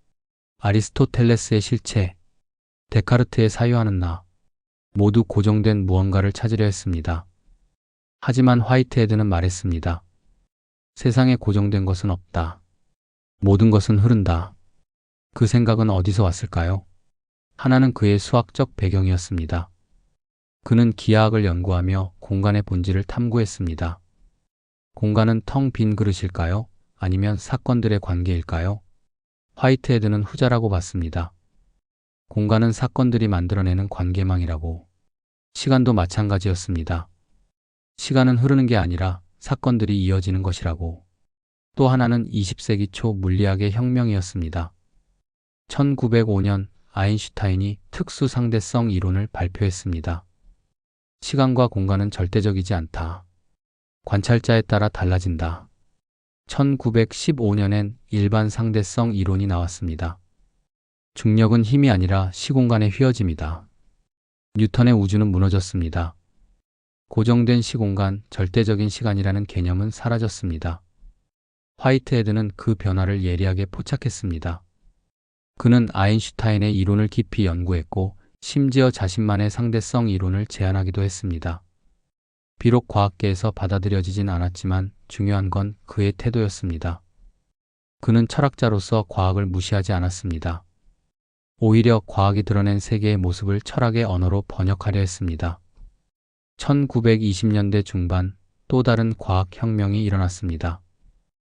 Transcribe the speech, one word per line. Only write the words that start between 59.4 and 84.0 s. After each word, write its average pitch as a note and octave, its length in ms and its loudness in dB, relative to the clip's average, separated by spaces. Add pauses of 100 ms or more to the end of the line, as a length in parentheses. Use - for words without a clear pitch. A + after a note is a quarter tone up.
나왔습니다. F2 720 -4 (960)
중력은 A2+ 500 4
힘이 C#3 260 4
아니라 F#2 420 2
시공간의 A#2 580 0
휘어짐이다. F2 800 -2 (880)
뉴턴의 A#2+ 380 4
우주는 G#2 320 2
무너졌습니다. F2+ 880 -2 (960)
고정된 A#2+ 520 4
시공간, G2+ 680 -2
절대적인 G#2 580 0
시간이라는 G2+ 560 -2
개념은 F#2 460 -2
사라졌습니다. F#2+ 920 -4 (960)
화이트헤드는 A2+ 800 0
그 - 180 -2
변화를 F#2+ 500 -2
예리하게 F#2 420 -2
포착했습니다. F2 960 -6 (960)
그는 A#2 340 4
아인슈타인의 G#2 840 0
이론을 G2+ 320 2
깊이 F#2+ 380 -2
연구했고 F2+ 720 -4 (240)
심지어 C3+ 500 2
자신만의 G#2 600 0
상대성 A#2 580 -2
이론을 F#2+ 380 -2
제안하기도 F#2+ 560 -2
했습니다. F2 600 -6 (960)
비록 A#2+ 300 2
과학계에서 G2+ 640 0
받아들여지진 G2 760 -2